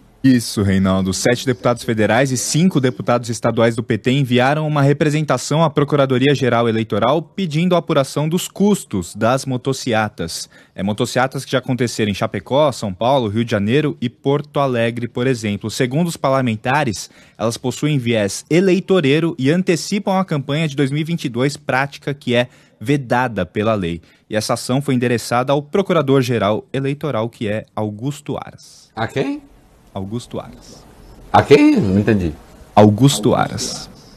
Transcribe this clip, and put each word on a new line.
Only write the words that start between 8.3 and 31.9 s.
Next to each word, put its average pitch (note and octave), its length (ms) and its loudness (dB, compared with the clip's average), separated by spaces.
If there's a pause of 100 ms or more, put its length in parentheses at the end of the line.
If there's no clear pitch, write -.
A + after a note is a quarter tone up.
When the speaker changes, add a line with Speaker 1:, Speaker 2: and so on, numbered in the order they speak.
Speaker 1:
custos F#3+ 680 -2
das A#2 320 0
motociatas. A2+ 1000 -4 (280)
É, F#2 80 -8
motociatas B2 600 -2
que - 80 -10
já C3+ 60 0
aconteceram A#2+ 540 -2
em - 20 -2
Chapecó, A#2+ 580 -2
São G2+ 220 -8
Paulo, A#2+ 360 0
Rio A2+ 140 -2
de A2+ 60 -4
Janeiro A#2+ 500 0
e B2 100 -4
Porto C#3+ 500 -2
Alegre, A#2+ 480 -2
por B2 180 -4
exemplo. A2 460 -2
Segundo C#3+ 360 0
os E3 100 -8
parlamentares, B2+ 920 0 (260)
elas A2+ 220 -4
possuem D3 400 -2
viés A2+ 500 -2
eleitoreiro F3 920 2
e C3 100 2
antecipam F#3+ 680 0
a F#3+ 40 -2
campanha D3+ 440 -4
de C#3 80 -6
dois C#3 160 0
mil D3+ 100 -4
e - 20 -4
vinte D#3+ 220 -6
e C3+ 40 -4
dois, C3 280 -2
prática C#3 560 -4
que B2 220 -4
é B2 120 2 (320)
vedada A#2+ 640 -2
pela G#2+ 300 -2
lei. E2+ 300 -4 (260)
E G#2+ 60 -6
essa G#2+ 180 -2
ação B2+ 300 -2
foi C3+ 100 -2
endereçada B2 580 0
ao D3 120 0
Procurador-Geral C#3 1080 0
Eleitoral, C3+ 560 -4
que A2+ 200 -8
é G#2+ 180 -4 (100)
Augusto G#2+ 600 -8
Aras. - 580 -18
Speaker 2:
A A2+ 120 -4
quem? C#4 340 -4 (520)
Speaker 1:
Augusto A#2+ 460 -8
Aras. - 460 -18 (480)
Speaker 2:
A G#2+ 100 6
quem? D3+ 320 6
Não G2+ 240 2